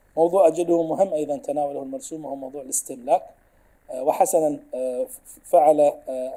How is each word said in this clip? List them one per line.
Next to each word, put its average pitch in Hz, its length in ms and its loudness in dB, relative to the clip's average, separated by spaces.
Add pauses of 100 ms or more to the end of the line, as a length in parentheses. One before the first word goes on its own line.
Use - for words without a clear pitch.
(180)
موضوع 170 300 6
أجده 170 360 2
مهم 160 300 -2
أيضًا 147 240 -4
تناوله 143 440 -4
المرسوم 135 440 -12
وهو 135 100 -10
موضوع 139 260 -12
الاستملاك، 131 640 -4 (680)
آه، 131 120 -8
وحسنًا، 151 560 0 (140)
آه، 127 300 -4
ف-، - 480 -16
فعل، 151 300 6
آه، 131 540 -2